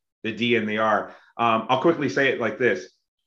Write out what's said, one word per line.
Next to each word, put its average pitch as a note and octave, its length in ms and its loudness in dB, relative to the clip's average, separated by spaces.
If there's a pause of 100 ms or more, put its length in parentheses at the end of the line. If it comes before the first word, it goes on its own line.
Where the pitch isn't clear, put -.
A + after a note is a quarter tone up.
(240)
the A2 100 -4
D A#2 240 0
and G#2+ 100 -2
the G#2+ 120 -4
R. G#2+ 360 0 (220)
Um, A2+ 320 0
I'll B2+ 120 2
quickly D3+ 280 2
say C3+ 200 0
it A2+ 120 -2
like A2 180 -4
this, G#2+ 300 0 (380)